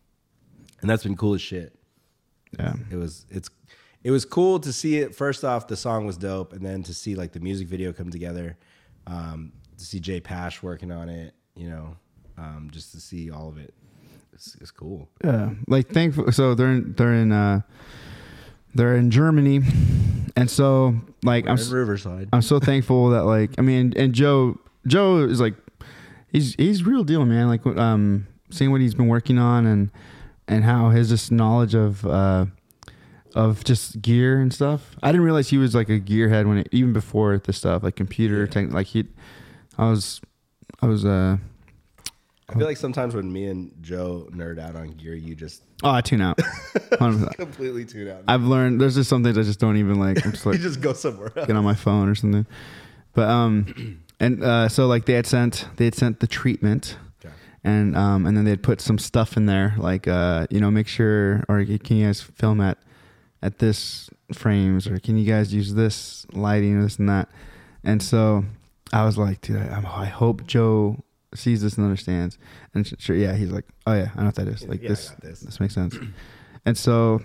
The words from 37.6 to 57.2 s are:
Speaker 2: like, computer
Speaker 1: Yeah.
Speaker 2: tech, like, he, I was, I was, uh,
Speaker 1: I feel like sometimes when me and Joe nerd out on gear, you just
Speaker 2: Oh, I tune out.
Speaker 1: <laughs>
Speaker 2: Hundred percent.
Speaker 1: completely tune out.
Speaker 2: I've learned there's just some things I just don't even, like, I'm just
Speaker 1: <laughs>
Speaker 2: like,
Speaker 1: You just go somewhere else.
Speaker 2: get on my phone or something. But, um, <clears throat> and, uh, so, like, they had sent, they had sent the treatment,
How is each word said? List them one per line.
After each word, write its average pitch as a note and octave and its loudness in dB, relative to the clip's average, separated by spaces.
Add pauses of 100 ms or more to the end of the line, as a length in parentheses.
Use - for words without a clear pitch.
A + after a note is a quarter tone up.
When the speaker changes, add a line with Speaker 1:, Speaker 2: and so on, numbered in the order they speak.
Speaker 2:
like, G2+ -2
computer G#2 -2
Speaker 1:
Yeah. G#2 0
Speaker 2:
tech, F#2 -2
like, F#2+ -2
he, - -2 (720)
I A2+ 2
was, G#2+ -2 (600)
I - 0
was, G#2+ 0
uh, F#2+ 2 (1120)
Speaker 1:
I - -14
feel C3 2
like D3+ -4
sometimes B2+ -4
when F#2 -6
me G2 -6
and F#2 -8
Joe F2 -8
nerd E2+ -10
out E2 -12
on D#2+ -12
gear, D#2+ -14
you D#2+ -12
just D#2 -18 (200)
Speaker 2:
Oh, C#3+ 2
I B2+ 2
tune A#2 0
out. F#2 0
Speaker 1:
<laughs> - -2
Speaker 2:
Hundred A2+ 2
percent. - -2
Speaker 1:
completely C3 -8
tune G#2 -12
out. F#2 -14
Speaker 2:
I've B2 2
learned B2+ 2
there's C3 2
just C3 2
some B2 2
things A#2 2
I A2 2
just G#2 0
don't G#2+ 2
even, G2+ 2
like, F#2+ 0
I'm G#2 -2
just - -10
Speaker 1:
<laughs> - -
Speaker 2:
like, G#2 2
Speaker 1:
You E3 -4
just D3+ -6
go C#3 0
somewhere G#2+ -8
else. D#3+ -6
Speaker 2:
get G#2+ 2
on G#2 2
my G2+ 4
phone G2+ 2
or G#2 2
something. G#2 0 (680)
But, A2 2
um, A2 0
<clears throat> - -10
and, A#2+ 0
uh, A#2 4
so, B2+ 2
like, A#2+ 2
they B2+ 2
had A#2+ 0
sent, A#2+ 0 (100)
they A#2+ 2
had A#2 0
sent A#2+ 0
the A#2+ 0
treatment, - -2 (260)